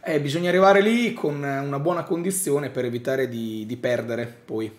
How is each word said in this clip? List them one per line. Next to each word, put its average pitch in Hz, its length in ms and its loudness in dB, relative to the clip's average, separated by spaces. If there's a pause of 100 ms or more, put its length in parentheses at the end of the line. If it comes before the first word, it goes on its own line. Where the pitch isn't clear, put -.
eh, 151 200 0
bisogna 156 260 -2
arrivare 190 320 8
lì 226 320 4
con 143 320 -4
una 139 360 -4
buona 170 240 0
condizione 165 680 -2
per 127 160 -2
evitare 127 420 -2
di, 113 380 -6
di 120 100 -6
perdere 120 500 -2
poi, 110 540 -8